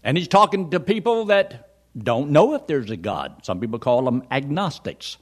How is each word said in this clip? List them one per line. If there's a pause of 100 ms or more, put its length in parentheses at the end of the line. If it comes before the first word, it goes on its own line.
And
he's
talking
to
people
that (200)
don't
know
if
there's
a
God.
Some
people
call
them
agnostics.